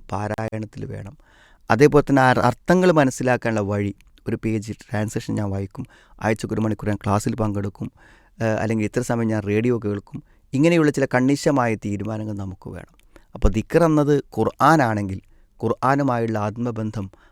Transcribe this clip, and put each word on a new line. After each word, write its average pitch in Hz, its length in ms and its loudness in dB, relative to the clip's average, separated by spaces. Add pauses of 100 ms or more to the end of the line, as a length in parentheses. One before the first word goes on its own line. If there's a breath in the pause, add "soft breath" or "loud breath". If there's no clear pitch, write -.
പാരായണത്തിൽ 107 760 -8
വേണം. 101 300 -14 (540 soft breath)
അതേപോലെ 139 340 6
തന്നെ 139 180 4
ആ 127 100 6 (100)
അർത്ഥങ്ങൾ 180 500 2
മനസ്സിലാക്കാനുള്ള 127 720 2
വഴി, 101 300 -2 (340)
ഒരു 113 120 -4
പേജ് 110 400 -4
ട്രാൻസ്ലേഷൻ - 580 -6
ഞാൻ 107 140 -2
വായിക്കും, 98 340 -8 (360 soft breath)
ആഴ്ചക്ക് 107 340 -2
ഒരു 104 80 -2
മണിക്കൂർ 107 280 -4
ഞാൻ 101 100 -2
ക്ലാസ്സിൽ 104 360 -2
പങ്കെടുക്കും, 104 520 -4 (520 soft breath)
ഏഹ്, 110 180 0
അല്ലെങ്കിൽ 110 280 -2
ഇത്ര 120 160 -2
സമയം 117 280 -2
ഞാൻ 107 140 -2
റേഡിയോ 110 340 0
കേൾക്കും. 104 400 -8 (360)
ഇങ്ങനെയുള്ള 156 380 4
ചില 135 140 0
കണ്ണിശമായ 131 720 2
തീരുമാനങ്ങൾ 107 600 -6
നമുക്ക് 95 340 -10
വേണം. 90 240 -16 (380 soft breath)
അപ്പോൾ - 180 0
ദിക്ർ 110 340 2
എന്നത് 151 320 4 (160)
ഖുർആനാണെങ്കിൽ 110 880 2 (400)
ഖുർആനുമായുള്ള 120 800 0
ആത്മബന്ധം 110 640 -6 (260 soft breath)